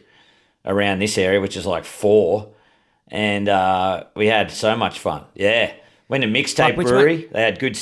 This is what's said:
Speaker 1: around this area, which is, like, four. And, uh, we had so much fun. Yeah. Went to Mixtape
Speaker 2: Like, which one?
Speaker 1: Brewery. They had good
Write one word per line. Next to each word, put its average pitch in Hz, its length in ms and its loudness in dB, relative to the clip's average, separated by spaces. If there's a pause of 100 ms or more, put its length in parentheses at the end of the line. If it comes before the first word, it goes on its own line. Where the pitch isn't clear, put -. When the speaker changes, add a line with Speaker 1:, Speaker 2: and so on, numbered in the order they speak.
(640)
Speaker 1:
around 98 340 0
this 107 180 -2
area, 95 220 2
which 98 160 -4
is, 92 100 -10
like, 85 200 -4
four. 104 640 2 (600)
And, 101 380 -2
uh, 95 560 2 (120)
we 107 120 0
had 104 240 2
so 110 240 0
much 101 240 -4
fun. 76 240 -6 (120)
Yeah. 107 360 0 (380)
Went 135 160 -2
to 107 40 0
Mixtape 135 300 -2
Speaker 2:
Like, 123 180 2
which 175 100 -2
one? 123 80 4
Speaker 1:
Brewery. 156 360 2
They 110 100 -2
had 110 180 0
good 127 220 -4